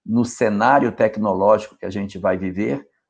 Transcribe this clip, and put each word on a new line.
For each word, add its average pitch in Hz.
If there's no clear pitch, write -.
no 117
cenário 120
tecnológico 107
que -
a 95
gente 98
vai 95
viver, 101